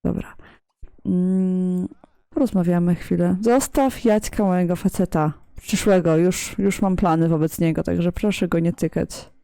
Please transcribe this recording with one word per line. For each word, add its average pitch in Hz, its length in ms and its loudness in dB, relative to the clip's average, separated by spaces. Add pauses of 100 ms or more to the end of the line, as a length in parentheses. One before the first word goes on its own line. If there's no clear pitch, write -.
Dobra. - 300 -4 (720)
Mm, 185 800 0 (420)
porozmawiamy 175 640 0
chwilę. 175 460 -2
Zostaw 262 640 0
Jaćka, 214 400 0
mojego 180 320 0
faceta. 170 560 0 (280)
Przyszłego. 180 560 2
Już, 175 420 0
już 196 240 0
mam 190 140 0
plany 165 320 2
wobec 160 300 0
niego, 165 240 0
także 175 300 0
proszę 196 360 -2
go 170 100 0
nie 170 140 2
tykać. - 580 -4 (140)